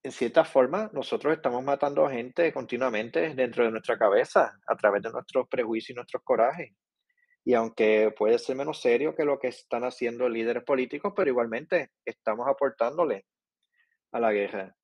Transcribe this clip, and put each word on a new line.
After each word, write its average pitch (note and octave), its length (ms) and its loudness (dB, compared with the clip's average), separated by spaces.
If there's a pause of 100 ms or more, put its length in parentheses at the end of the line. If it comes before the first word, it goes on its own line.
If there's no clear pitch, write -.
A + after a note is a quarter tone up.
En C3 80 -8
cierta C3 340 2
forma, D#3 480 2
nosotros C#3+ 420 -2
estamos B2+ 280 -2
matando C#3+ 420 2
a C#3 60 -2
gente B2+ 420 -2
continuamente B2 800 -2
dentro B2 320 0
de A2 60 2
nuestra A2 260 -4
cabeza, A2+ 580 4 (120)
a A2 80 0
través G2+ 260 2
de A2+ 80 -8
nuestros B2 380 -4
prejuicios A#2 420 -4
y B2+ 60 -14
nuestros - 280 -10
corajes. C3 480 0 (720)
Y B2 120 4
aunque A2 600 2
puede A2 220 2
ser C3 180 -6
menos C#3+ 240 -8
serio C3 360 0
que D#3 100 -2
lo C#3 140 0
que C3 80 -6
están A#2+ 360 -6
haciendo B2 460 -2
líderes A#2 340 -2
políticos, C#3+ 520 -2
pero D#3 160 0
igualmente B2 580 -2 (160)
estamos A#2 420 -6
aportándole C3+ 760 -2 (880)
a A#2+ 80 -6
la A2+ 120 2
guerra. G2 520 -4